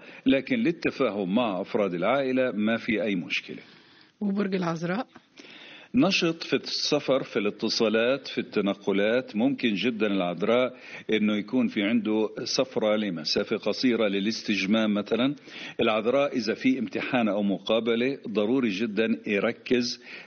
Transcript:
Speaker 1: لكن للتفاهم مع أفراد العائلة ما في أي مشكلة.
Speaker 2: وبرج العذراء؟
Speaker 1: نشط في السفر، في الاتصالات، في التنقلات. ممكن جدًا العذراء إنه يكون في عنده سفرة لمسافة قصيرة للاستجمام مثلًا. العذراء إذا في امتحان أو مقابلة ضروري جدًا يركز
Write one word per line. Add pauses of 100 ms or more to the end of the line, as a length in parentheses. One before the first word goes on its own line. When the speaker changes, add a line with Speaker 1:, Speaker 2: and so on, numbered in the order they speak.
(280)
Speaker 1:
لكن
للتفاهم
مع
أفراد
العائلة
ما
في
أي
مشكلة. (580)
Speaker 2:
وبرج
العذراء؟ (880)
Speaker 1:
نشط
في
السفر،
في
الاتصالات،
في
التنقلات.
ممكن
جدًا
العذراء (360)
إنه
يكون
في
عنده (160)
سفرة
لمسافة
قصيرة
للاستجمام
مثلًا. (460)
العذراء
إذا
في
امتحان
أو
مقابلة (100)
ضروري
جدًا
يركز (240)